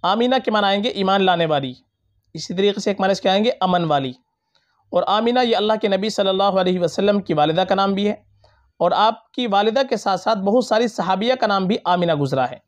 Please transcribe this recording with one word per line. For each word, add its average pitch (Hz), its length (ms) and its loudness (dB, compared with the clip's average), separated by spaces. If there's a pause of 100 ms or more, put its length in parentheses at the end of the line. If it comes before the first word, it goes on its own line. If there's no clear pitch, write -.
आमीना 233 340 2
के 247 120 -4
माने 208 160 0
आएंगे 202 300 0
ईमान 196 240 2
लाने 175 260 2
वाली। 139 300 -2 (580)
इसी 160 200 -10
तरीके 196 260 0
से 208 100 -2
एक 190 100 -4
माने 190 120 2
इसके 190 160 -2
आएंगे 208 220 2
अमन 180 340 0
वाली। 139 300 -2 (800)
और 175 100 2
आमीना 233 400 0
ये 233 120 2
अल्लाह 214 220 0
के 214 120 -2
नबी 196 220 0
सल्लल्लाहु 196 460 0
अलैहि 185 220 0
वसल्लम 196 420 0
की 185 140 -4
वालिदा 160 300 2
का 185 100 0
नाम 196 200 0
भी 202 120 -2
है 208 180 -4 (560)
और 175 120 2
आपकी 226 540 -2
वालिदा 214 360 0
के 254 140 -2
साथ 196 220 -2
साथ 214 180 0
बहुत 202 320 0
सारी 226 200 2
सहाबिया 190 460 0
का 247 120 -2
नाम 196 200 0
भी 208 100 0 (100)
आमीना 175 280 2
गुजरा 135 320 0
है। 120 220 -10